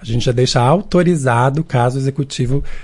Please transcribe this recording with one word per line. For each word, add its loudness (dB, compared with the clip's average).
A -16
gente -2
já 2
deixa 0
autorizado 2
caso 0
o -2
executivo -2